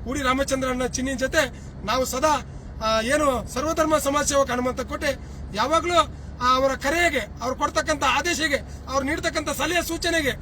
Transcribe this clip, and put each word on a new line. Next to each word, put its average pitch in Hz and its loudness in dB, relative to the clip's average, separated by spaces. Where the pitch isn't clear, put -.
ಉಡಿ 277 -2
ರಾಮಚಂದ್ರನ 262 0
ಚಿನ್ನಿ 262 -2
ಜೊತೆ 262 2
ನಾವು 247 0
ಸದಾ, 262 2
ಆ, 220 2
ಏನು 262 2
ಸರ್ವಧರ್ಮ 311 2
ಸಮಾಜ 277 2
ಸೇವಕ 277 2
ಹನುಮಂತ 247 -2
ಕೋಟೆ 277 -2
ಯಾವಾಗಲೂ, 320 2
ಆ, 254 4
ಅವರ 262 4
ಕರೆಗೆ, 302 2
ಅವ್ರು 233 -6
ಕೊಡ್ತಕ್ಕಂಥ 294 0
ಆದೇಶಕ್ಕೆ, 285 0
ಅವ್ರು 262 0
ನೀಡ್ತಕ್ಕಂಥ 320 -2
ಸಲಹೆ 311 0
ಸೂಚನೆಗೆ 330 0